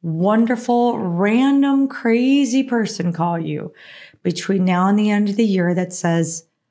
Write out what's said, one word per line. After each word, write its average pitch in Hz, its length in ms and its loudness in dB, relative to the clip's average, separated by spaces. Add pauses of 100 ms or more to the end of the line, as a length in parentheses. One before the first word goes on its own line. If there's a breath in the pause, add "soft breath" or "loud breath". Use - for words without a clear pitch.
wonderful, 226 960 0
random, 269 880 2
crazy 262 760 0
person 220 500 -2
call 170 280 -2
you 156 340 -8 (480 loud breath)
between 185 420 -2
now 185 240 2
and 202 100 2
the 214 120 2
end 208 180 0
of 202 100 -4
the 226 80 2
year 185 280 2
that 180 180 -2
says, 165 540 -2 (260)